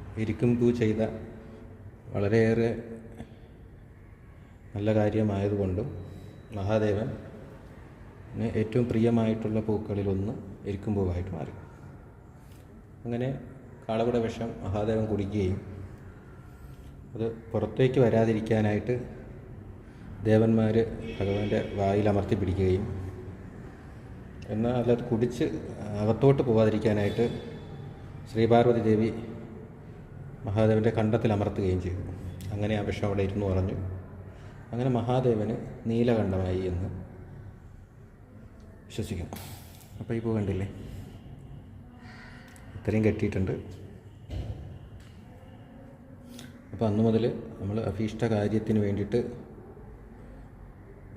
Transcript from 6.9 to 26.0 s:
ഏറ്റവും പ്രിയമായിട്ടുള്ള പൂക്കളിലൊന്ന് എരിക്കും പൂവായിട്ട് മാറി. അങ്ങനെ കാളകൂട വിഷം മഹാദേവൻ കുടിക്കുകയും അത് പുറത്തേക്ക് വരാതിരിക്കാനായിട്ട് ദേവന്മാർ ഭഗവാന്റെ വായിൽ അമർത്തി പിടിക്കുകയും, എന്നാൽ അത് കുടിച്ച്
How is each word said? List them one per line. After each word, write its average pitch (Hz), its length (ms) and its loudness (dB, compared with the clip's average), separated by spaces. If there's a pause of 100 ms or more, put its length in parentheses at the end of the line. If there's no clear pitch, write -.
ഏറ്റവും 117 320 2
പ്രിയമായിട്ടുള്ള 110 760 4
പൂക്കളിലൊന്ന് 101 680 0 (360)
എരിക്കും 101 280 -2
പൂവായിട്ട് 90 380 0
മാറി. 73 180 -8 (1500)
അങ്ങനെ 120 220 -2 (580)
കാളകൂട 117 380 2
വിഷം 113 260 -2 (160)
മഹാദേവൻ 107 460 2
കുടിക്കുകയും 98 480 0 (1600)
അത് 110 100 -2 (260)
പുറത്തേക്ക് 120 540 4
വരാതിരിക്കാനായിട്ട് 110 880 4 (1400)
ദേവന്മാർ 110 460 6 (420)
ഭഗവാന്റെ 101 420 0 (200)
വായിൽ 101 320 4
അമർത്തി 101 300 2
പിടിക്കുകയും, 92 440 2 (1700)
എന്നാൽ 120 220 2 (180)
അത് 117 180 0
കുടിച്ച് 120 340 2 (560)